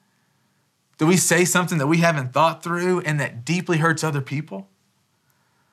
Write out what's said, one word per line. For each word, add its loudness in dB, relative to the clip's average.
Do 0
we 6
say 2
something 0
that 0
we 2
haven't 0
thought 0
through -2
and -2
that -8
deeply -2
hurts 0
other -2
people? -10